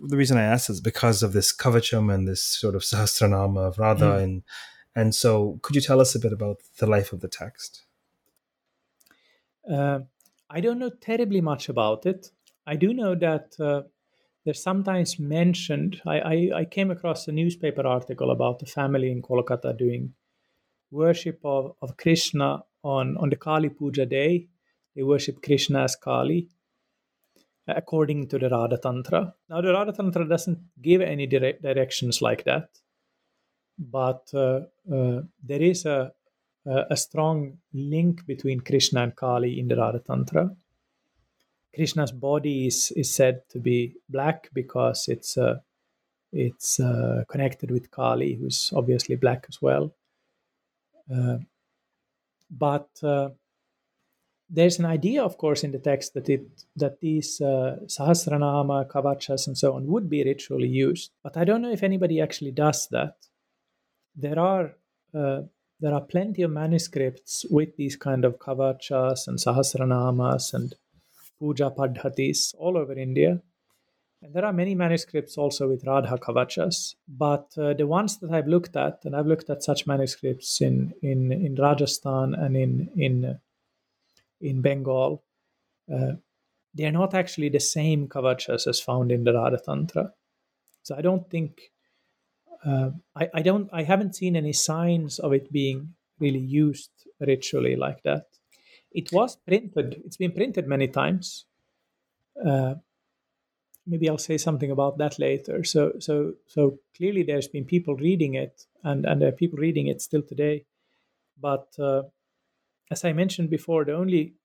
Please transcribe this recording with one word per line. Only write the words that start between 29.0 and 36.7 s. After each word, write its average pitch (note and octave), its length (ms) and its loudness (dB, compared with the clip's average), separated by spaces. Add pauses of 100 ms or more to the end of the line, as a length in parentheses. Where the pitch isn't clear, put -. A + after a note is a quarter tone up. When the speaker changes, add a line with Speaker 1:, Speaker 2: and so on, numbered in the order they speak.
Speaker 2:
Now, E3 140 -4
the F3+ 100 2
Radha G3+ 220 2
Tantra F3+ 340 -2
doesn't E3 320 0 (220)
give F3 220 4
any D3 240 -2
dire-, C3 340 0
directions C3 640 -2
like A#2 220 0
that, C#3+ 260 0 (1080)
but, C3 540 -4
uh, C3+ 280 2 (300)
uh, B2+ 300 0 (240)
there C#3+ 160 -4
is F3+ 240 2
a, C3+ 300 -2 (500)
a, C3+ 280 0